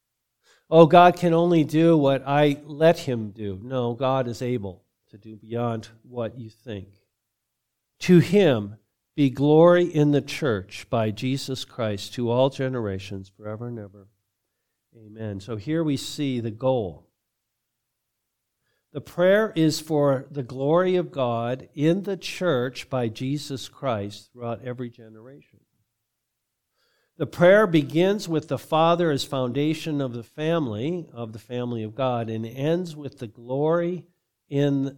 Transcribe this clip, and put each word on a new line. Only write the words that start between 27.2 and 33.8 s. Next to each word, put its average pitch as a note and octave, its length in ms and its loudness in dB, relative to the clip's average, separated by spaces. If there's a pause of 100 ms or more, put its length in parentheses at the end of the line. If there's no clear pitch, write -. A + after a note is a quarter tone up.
prayer G3 420 6
begins E3 600 0
with D#3+ 220 -4
the C3+ 80 -4
Father E3 520 2
as C#3 140 -2
foundation C#3+ 800 -4
of C3 100 -4
the A#2 120 -10
family, D#3 920 -4
of A#2 180 -10
the A2+ 80 -14
family A#2+ 440 -6
of G#2+ 120 -10
God, A#2+ 340 -2
and A2 160 -6
ends D#3 480 -4
with C#3+ 260 -14
the B2 80 -10
glory D#3 800 -4 (420)